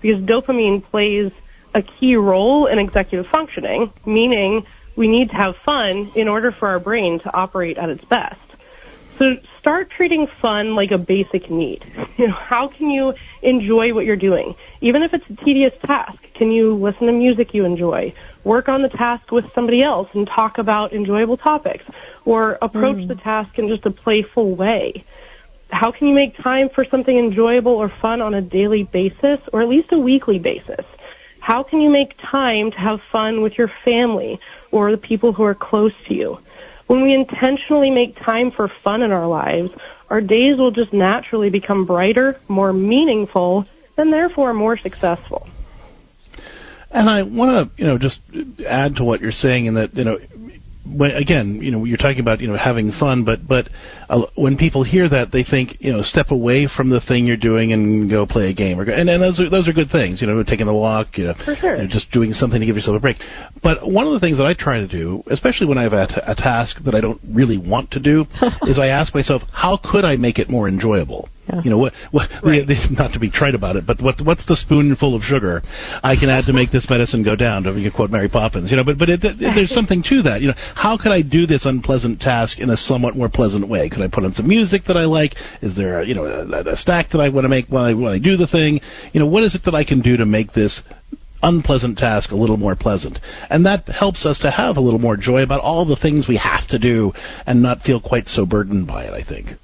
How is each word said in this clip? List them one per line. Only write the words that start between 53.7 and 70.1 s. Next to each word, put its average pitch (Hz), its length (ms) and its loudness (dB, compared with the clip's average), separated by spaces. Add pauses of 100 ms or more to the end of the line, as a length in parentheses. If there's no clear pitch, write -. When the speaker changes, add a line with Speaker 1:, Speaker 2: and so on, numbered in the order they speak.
Speaker 3:
uh, - 140 2 (120)
when 139 220 0
people 143 260 2
hear 175 240 2
that, 131 240 0
they 127 120 0
think, 127 360 -2
you 135 140 -2
know, 104 80 -2
step 143 300 0
away 127 440 2
from 127 140 0
the 123 120 4
thing 120 260 0
you're 120 100 0
doing 113 360 2
and 107 360 2
go 104 160 2
play 98 240 0
a 95 40 -2
game. 92 260 -2
Or 98 60 -4
go, 113 80 -2
and, 170 160 2
and 175 120 2
those 185 180 0
are, 175 100 0
those 180 180 2
are 165 60 0
good 156 180 0
things, 95 300 0
you 117 60 0
know, 110 160 0
taking 107 240 0
a 107 60 0
walk, 110 440 0
you 95 80 -4
know, 85 100 -4 (100)
Speaker 1:
For 294 100 -4
sure. 339 200 -2
Speaker 3:
you 110 80 -4
know, 95 60 -6
just 110 220 -4
doing 113 220 2
something 117 260 0
to 110 60 0
give 110 100 0
yourself 107 220 0
a - 20 0
break. 127 180 0 (440)
But - 280 0
one 220 180 2
of 302 60 0
the 240 60 0
things 165 180 0
that 135 80 2
I 175 80 2
try 131 260 -2
to 98 80 -4
do, 90 420 -6
especially 196 380 0
when 139 100 2
I 123 60 0
have 110 100 0
a, 98 140 2
t-, - 180 -6
a 101 100 -4
task 120 500 -2
that 120 100 0
I 110 60 2
don't 110 280 -4
really 113 280 2
want 92 340 -4
to 127 80 -4
do, 147 260 2 (200)
Speaker 1:
<laughs> - 180 -4
Speaker 3:
is 131 160 2
I 135 80 2
ask 135 260 0
myself, 139 300 0 (100)
"How 190 300 0
could 202 220 2
I 147 100 2